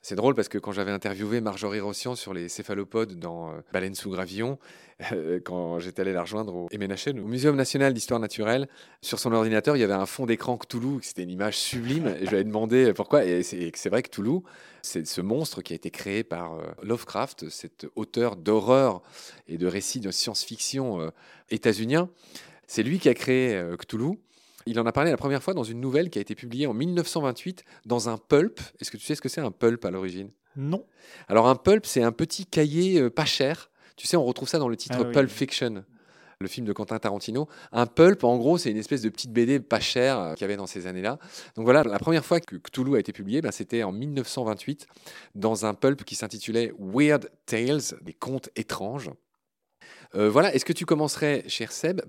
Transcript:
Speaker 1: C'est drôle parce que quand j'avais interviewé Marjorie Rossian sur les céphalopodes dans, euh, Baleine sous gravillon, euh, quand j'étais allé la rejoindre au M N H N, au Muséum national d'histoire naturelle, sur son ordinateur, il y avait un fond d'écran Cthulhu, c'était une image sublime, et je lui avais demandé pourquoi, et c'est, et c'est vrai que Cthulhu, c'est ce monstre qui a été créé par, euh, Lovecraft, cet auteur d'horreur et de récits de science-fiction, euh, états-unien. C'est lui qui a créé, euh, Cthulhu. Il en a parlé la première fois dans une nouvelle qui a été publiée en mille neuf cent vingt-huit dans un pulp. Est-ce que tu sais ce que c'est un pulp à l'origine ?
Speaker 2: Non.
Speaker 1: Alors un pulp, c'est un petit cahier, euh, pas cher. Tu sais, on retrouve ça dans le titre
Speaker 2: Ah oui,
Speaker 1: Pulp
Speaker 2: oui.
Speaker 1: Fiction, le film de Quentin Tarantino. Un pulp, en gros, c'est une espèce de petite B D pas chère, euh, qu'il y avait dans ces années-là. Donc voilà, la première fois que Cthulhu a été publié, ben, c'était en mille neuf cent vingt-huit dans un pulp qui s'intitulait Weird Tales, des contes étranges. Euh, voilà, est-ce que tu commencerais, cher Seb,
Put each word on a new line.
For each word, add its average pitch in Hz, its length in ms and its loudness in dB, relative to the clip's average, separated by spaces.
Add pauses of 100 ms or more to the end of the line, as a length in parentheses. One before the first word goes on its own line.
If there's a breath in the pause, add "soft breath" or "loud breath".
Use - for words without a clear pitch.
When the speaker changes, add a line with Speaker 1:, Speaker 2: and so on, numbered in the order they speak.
Speaker 1:
C'est 101 100 -8
drôle 120 200 2
parce 110 140 -2
que 110 80 -6
quand 101 160 -6
j'avais 98 180 -4
interviewé 101 480 -4
Marjorie 104 400 -6
Rossian 104 360 -6
sur 101 180 -10
les 87 160 -8
céphalopodes 101 680 -6
dans, 85 340 -10
euh, 78 100 -12 (100)
Baleine 95 240 -4
sous 101 140 -8
gravillon, 95 500 -4 (540 loud breath)
euh, 87 260 -2
quand 87 400 -6
j'étais 90 220 -8
allé 95 100 -2
la 90 120 -2
rejoindre 104 300 -6
au 87 180 -8
M 104 100 -8
N 98 100 -4
H 98 180 -6
N, 131 120 -6
au 95 40 -8
Muséum 131 300 2
national 135 380 2
d'histoire 120 260 -2
naturelle, 113 480 -2 (340 loud breath)
sur - 160 -6
son 123 140 0
ordinateur, 113 460 4
il - 20 2
y 117 40 6
avait 101 100 4
un 95 120 2
fond 127 200 -6
d'écran 117 320 0
Cthulhu, 123 440 -4
c'était - 220 -10
une 90 60 -8
image 98 280 -2
sublime, 131 500 -2
et 90 180 -2
je 95 60 -2
lui 107 40 2
avais 98 80 4
demandé 110 500 4
pourquoi, 127 300 4
et 90 200 2
c'est, 95 140 -6
et 85 180 -6
c'est - 140 -4
vrai 120 140 0
que - 60 -12
Cthulhu, 127 320 -2 (400 loud breath)
c'est 82 260 -6
ce - 140 -6
monstre 113 400 -2
qui - 100 -12
a 80 60 -8
été 87 120 -10
créé 101 360 -6
par, 85 300 -8
euh, 80 100 -10 (160)
Lovecraft, 110 680 -6
cet - 480 -14
auteur 113 400 -2
d'horreur 107 680 4 (440 loud breath)
et 82 100 -8
de 90 100 0
récits 98 340 -4
de 98 100 -6
science-fiction, 113 880 -4
euh, 80 120 -6 (380 loud breath)
états-unien. 117 600 2 (580 loud breath)
C'est - 160 -2
lui 156 160 0
qui - 80 4
a 123 60 8
créé, 127 420 2
euh, 87 220 -4
Cthulhu. 135 420 -4 (460 soft breath)
Il 117 140 -2
en 117 60 2
a 117 80 0
parlé 156 180 4
la 123 60 2
première 139 260 -2
fois 190 100 -2
dans 139 120 -2
une 117 160 -8
nouvelle 143 280 2
qui 107 100 -4
a - 20 -2
été 104 140 -6
publiée 123 320 -4
en 117 60 -2
mille 156 200 -2
neuf 170 120 0
cent 165 160 -2
vingt-huit 143 440 -4 (200 loud breath)
dans 113 220 0
un 113 100 -2
pulp. 156 440 4 (180)
Est-ce - 120 -10
que - 40 -16
tu 104 80 -14
sais 151 100 -2
ce 147 60 -4
que - 80 -6
c'est 160 140 -4
un 117 100 -2
pulp 117 320 4
à 95 80 -2
l'origine ? 95 400 -6 (240)
Speaker 2:
Non. 151 300 -4 (420 loud breath)
Speaker 1:
Alors 113 220 8
un 131 80 8
pulp, 208 280 4
c'est - 160 2
un 117 120 4
petit 165 320 -4
cahier, 165 560 2
euh, 123 80 4
pas 151 160 0
cher. 143 460 0 (260 soft breath)
Tu - 100 -8
sais, - 80 2
on 160 80 6
retrouve 123 240 -2
ça 165 120 0
dans 135 100 2
le 113 80 -2
titre - 200 -6
Speaker 2:
Ah 123 60 2
oui, 120 80 -2
Speaker 1:
Pulp 135 180 6
Speaker 2:
oui. - 60 -10
Speaker 1:
Fiction, 120 480 -4 (560 soft breath)
le 95 80 -6
film 120 180 -8
de 104 60 -2
Quentin 107 260 -4
Tarantino. 110 520 -4 (240 loud breath)
Un 117 140 4
pulp, 185 360 8
en 123 140 6
gros, 143 200 4
c'est 147 140 0
une 107 60 0
espèce 117 240 -2
de 110 80 2
petite 117 240 -8
B 117 60 4
D 127 200 4
pas 107 220 0
chère, 127 360 2
euh, 85 160 -4
qu'il 80 100 -6
y - 20 -2
avait 101 100 -2
dans 98 100 -8
ces 92 220 -10
années-là. 95 320 -4 (380 loud breath)
Donc 113 80 -4
voilà, 139 180 8
la 101 160 0
première 156 240 2
fois 170 160 2
que - 160 -10
Cthulhu 131 400 -2
a 113 40 6
été 101 120 -4
publié, 107 300 -4
ben, 143 100 -2
c'était 113 320 -4
en 95 80 -4
mille 127 220 -6
neuf 135 160 -4
cent 127 160 -4
vingt-huit 110 420 -6 (480 loud breath)
dans 107 300 2
un 107 80 0
pulp 135 320 2
qui - 100 -12
s'intitulait 110 640 -2
Weird 135 500 2 (180)
Tales, 120 540 -2
des 85 120 -14
contes 131 420 -8
étranges. 107 560 -8 (1040 loud breath)
Euh, 104 140 6
voilà, 156 260 6
est-ce - 80 4
que - 80 -2
tu 165 140 -2
commencerais, 151 640 2
cher - 260 -6
Seb, 180 360 -2